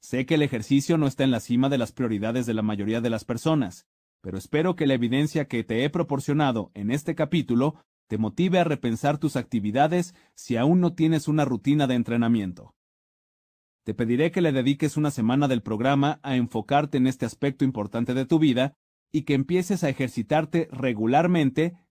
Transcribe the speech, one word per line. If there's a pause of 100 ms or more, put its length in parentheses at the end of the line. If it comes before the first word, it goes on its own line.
Sé
que
el
ejercicio
no
está
en
la
cima
de
las
prioridades
de
la
mayoría
de
las
personas, (340)
pero
espero
que
la
evidencia
que
te
he
proporcionado
en
este
capítulo (300)
te
motive
a
repensar
tus
actividades (200)
si
aún
no
tienes
una
rutina
de
entrenamiento. (1080)
Te
pediré
que
le
dediques
una
semana
del
programa
a
enfocarte
en
este
aspecto
importante
de
tu
vida (380)
y
que
empieces
a
ejercitarte
regularmente (120)